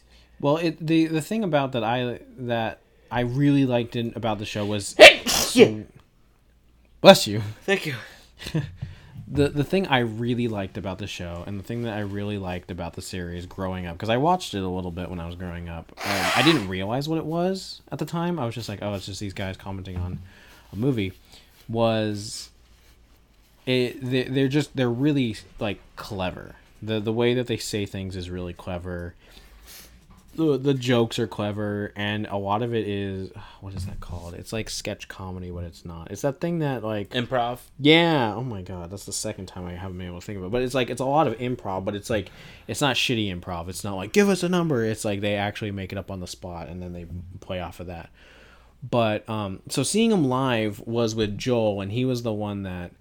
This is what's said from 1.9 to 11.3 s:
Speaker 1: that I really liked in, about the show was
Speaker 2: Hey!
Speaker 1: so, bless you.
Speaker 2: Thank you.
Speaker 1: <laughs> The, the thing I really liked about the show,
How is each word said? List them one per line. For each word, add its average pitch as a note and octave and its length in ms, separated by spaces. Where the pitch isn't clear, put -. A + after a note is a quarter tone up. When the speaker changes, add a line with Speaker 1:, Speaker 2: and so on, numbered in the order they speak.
Speaker 1:
that A#2 400
I A#2+ 80
really C#3 480
liked A#2+ 280
in, A#2 200
about G#2+ 240
the G#2+ 60
show G#2 200
was G#2 320
Speaker 2:
Hey! - 300
Speaker 1:
so, A2 560
bless F#3+ 260
you. G#2+ 140
Speaker 2:
Thank G3 200
you. C#3 100
Speaker 1:
<laughs> D#3 80
The, C#3+ 220
the C#3+ 140
thing F#3+ 240
I C3 120
really A#2 480
liked G2+ 300
about F#2 220
the G2 80
show, F2 400